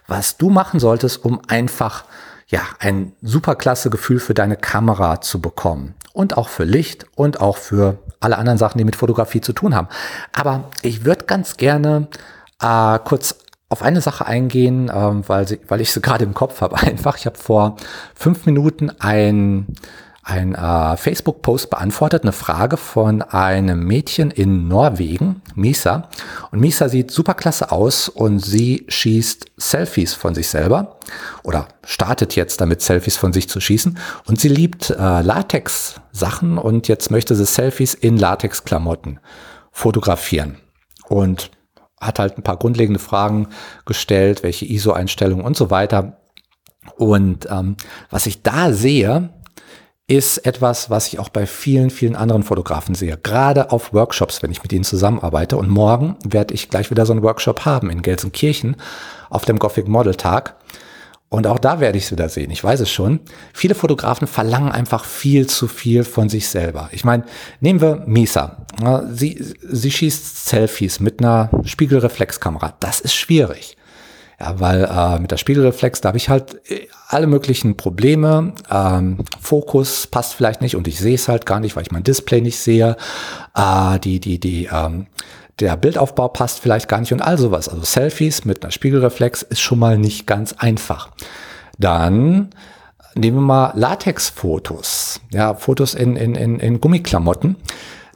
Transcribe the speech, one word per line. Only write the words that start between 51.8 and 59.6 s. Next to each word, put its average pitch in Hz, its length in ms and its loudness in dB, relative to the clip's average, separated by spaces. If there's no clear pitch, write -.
vielen 117 280 -2
anderen 110 260 2
Fotografen 90 500 -4
sehe. 85 240 -4
Gerade 135 540 2
auf 117 220 -2
Workshops, - 500 0
wenn 76 80 -4
ich - 100 -10
mit - 120 -6
ihnen 92 100 0
zusammenarbeite. 92 720 0
Und 98 140 0
morgen 117 560 4
werde - 280 0
ich - 160 -8
gleich 98 220 -2
wieder 113 140 4
so 113 80 2
einen 110 100 2
Workshop 110 400 0
haben 123 260 0
in 85 120 -4
Gelsenkirchen 98 720 -2
auf - 160 -4
dem 110 140 2
Gothic 104 280 0